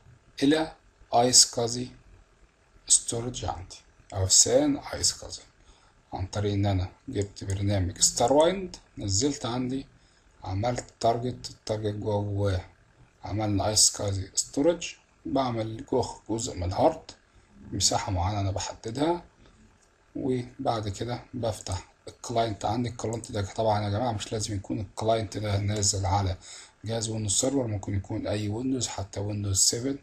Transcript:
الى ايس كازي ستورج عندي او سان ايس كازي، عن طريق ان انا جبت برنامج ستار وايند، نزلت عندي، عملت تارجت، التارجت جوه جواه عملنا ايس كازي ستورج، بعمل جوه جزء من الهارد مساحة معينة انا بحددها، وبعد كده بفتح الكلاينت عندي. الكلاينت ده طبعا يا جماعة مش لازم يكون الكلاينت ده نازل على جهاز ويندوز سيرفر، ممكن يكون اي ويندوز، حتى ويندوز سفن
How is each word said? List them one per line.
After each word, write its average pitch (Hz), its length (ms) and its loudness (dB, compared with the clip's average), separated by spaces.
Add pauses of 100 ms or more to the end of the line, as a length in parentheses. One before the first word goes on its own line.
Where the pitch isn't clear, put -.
(440)
الى 156 320 4 (380)
ايس 123 380 8
كازي 120 360 -2 (1000)
ستورج 117 580 -2
عندي - 300 -6 (380)
او 95 140 0
سان 277 500 6
ايس - 360 -2
كازي، - 280 -14 (720)
عن 92 140 -4
طريق 101 260 -2
ان 101 120 4
انا 92 260 2 (160)
جبت - 360 -4
برنامج 98 580 0
ستار 123 320 4
وايند، 180 420 4 (220)
نزلت 117 480 0
عندي، 127 400 -4 (580)
عملت 107 420 -2 (140)
تارجت، 120 500 0
التارجت 107 460 -4
جوه 107 260 -2
جواه 101 440 0 (580)
عملنا 104 440 0
ايس 107 240 4
كازي 98 440 -4
ستورج، 170 600 0 (300)
بعمل 113 600 -2
جوه - 440 -2
جزء 117 260 -4
من 87 80 -6
الهارد 123 480 2 (600)
مساحة - 400 0
معينة 92 280 0
انا 98 120 0
بحددها، 139 720 -2 (920)
وبعد 123 720 -2
كده 117 340 -6 (100)
بفتح 110 600 -4 (140)
الكلاينت 113 580 -2
عندي. 117 240 0
الكلاينت 113 420 -6
ده 107 100 -2
طبعا 107 420 0
يا 104 60 0
جماعة 117 220 0
مش 104 220 -6
لازم 110 220 -2
يكون 98 240 -4
الكلاينت 110 580 0
ده 104 200 0
نازل 101 480 0
على 92 320 2 (480)
جهاز 113 240 -4
ويندوز 110 220 -2
سيرفر، 135 360 2
ممكن 107 280 -4
يكون 98 320 -4
اي 104 220 -2
ويندوز، 127 380 -2
حتى - 320 -8
ويندوز 104 380 -2
سفن 131 460 2